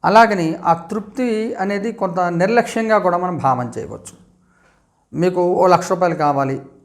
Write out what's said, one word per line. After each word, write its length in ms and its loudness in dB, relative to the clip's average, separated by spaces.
అలాగని 500 4
ఆ 180 0
తృప్తి 800 -4
అనేది 360 -4
కొంత 280 -4
నిర్లక్ష్యంగా 800 2
కూడా 200 2
మనం 200 -4
భావన 400 0
చేయవచ్చు. 400 -14
మీకు 400 0
ఓ 140 4
లక్ష 220 4
రూపాయలు 260 0
కావాలి 460 0